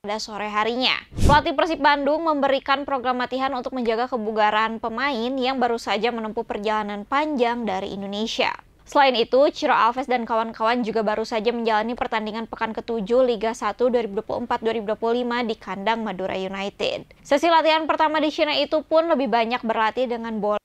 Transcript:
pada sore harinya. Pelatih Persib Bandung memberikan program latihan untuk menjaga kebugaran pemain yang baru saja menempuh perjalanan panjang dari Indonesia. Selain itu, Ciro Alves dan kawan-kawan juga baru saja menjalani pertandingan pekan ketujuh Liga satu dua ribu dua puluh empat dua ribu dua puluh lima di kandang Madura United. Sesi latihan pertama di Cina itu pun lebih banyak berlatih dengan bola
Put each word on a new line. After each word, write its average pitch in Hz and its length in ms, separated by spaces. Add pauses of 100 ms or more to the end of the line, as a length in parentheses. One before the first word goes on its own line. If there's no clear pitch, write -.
pada 208 160
sore 214 320
harinya. 220 480 (320)
Pelatih 294 240
Persib 302 320
Bandung 294 400
memberikan 277 640
program 254 320
latihan 262 320
untuk 254 240
menjaga 233 320
kebugaran 220 720
pemain 240 560
yang 262 240
baru 233 160
saja 220 320
menempuh 226 320
perjalanan 214 640
panjang 247 640
dari 190 240
Indonesia. 202 560 (400)
Selain 277 240
itu, 247 400
Ciro 262 240
Alves 247 320
dan 240 160
kawan-kawan 226 560
juga 220 240
baru 214 240
saja 233 240
menjalani 226 400
pertandingan 220 560
pekan 220 240
ketujuh 233 560
Liga 220 240
satu 233 400
dua 233 160
ribu 196 160
dua - 20
puluh - 220
empat - 160
dua 226 80
ribu 220 160
dua 214 80
puluh 233 240
lima 240 240
di 220 80
kandang 208 480
Madura 190 340
United. 196 680 (160)
Sesi 294 320
latihan 320 320
pertama 311 400
di 302 80
Cina 320 240
itu 294 240
pun 320 240
lebih 294 240
banyak 233 320
berlatih 220 480
dengan 226 320
bola 208 240